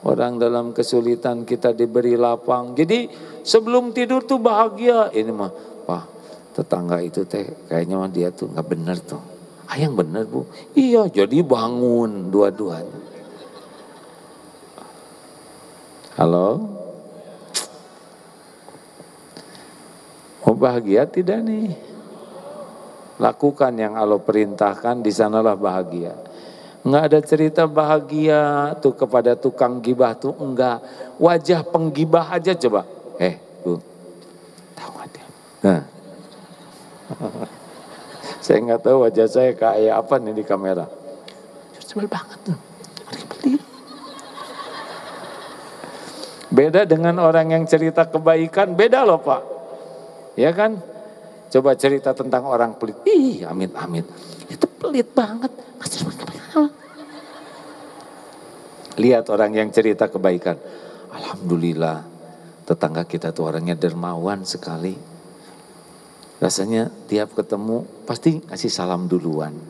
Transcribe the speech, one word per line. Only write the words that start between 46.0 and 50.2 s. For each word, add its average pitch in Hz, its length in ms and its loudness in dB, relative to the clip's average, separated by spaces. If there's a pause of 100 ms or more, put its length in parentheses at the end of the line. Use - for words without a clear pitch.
Beda 160 400 6
dengan 170 320 4
orang 160 320 4
yang 165 160 2
cerita 160 400 2
kebaikan, 165 640 2
beda 233 320 4
loh, 170 160 6
Pak. - 380 -2 (800)